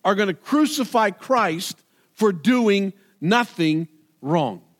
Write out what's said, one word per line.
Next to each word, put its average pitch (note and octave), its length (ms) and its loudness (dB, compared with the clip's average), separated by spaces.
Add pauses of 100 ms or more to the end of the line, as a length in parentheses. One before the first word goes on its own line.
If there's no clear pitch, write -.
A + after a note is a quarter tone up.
are G3 100 2
gonna G3 180 -2
crucify C4 760 0
Christ G3 720 -4 (300)
for G#3+ 180 2
doing G3 640 0 (260)
nothing E3 680 0 (340)
wrong. C3+ 400 -2 (180)